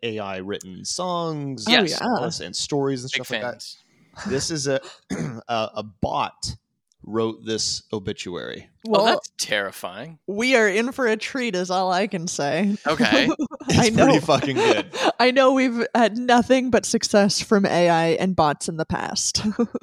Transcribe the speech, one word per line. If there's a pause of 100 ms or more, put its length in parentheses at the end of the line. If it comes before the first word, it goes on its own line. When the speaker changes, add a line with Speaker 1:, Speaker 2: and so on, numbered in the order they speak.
Speaker 1:
A
I
written
songs
Speaker 2:
Oh,
Speaker 3:
Yes.
Speaker 2:
yeah.
Speaker 1:
and
stories
and
Speaker 3:
Big
Speaker 1:
stuff
like
that.
Speaker 3:
fans. (480)
Speaker 1:
This
is
a, (160)
<clears throat> (380)
a,
a
bot (520)
wrote
this
obituary. (160)
Speaker 2:
Well,
Speaker 3:
Oh,
that's
terrifying.
Speaker 2:
we
are
in
for
a
treat
is
all
I
can
say. (100)
Speaker 3:
Okay.
Speaker 2:
<laughs> (300)
Speaker 1:
It's
Speaker 2:
I
know.
Speaker 1:
pretty
fucking
good. (120)
Speaker 2:
<laughs>
I
know
we've
had
nothing
but
success
from
A
I
and
bots
in
the
past. (400)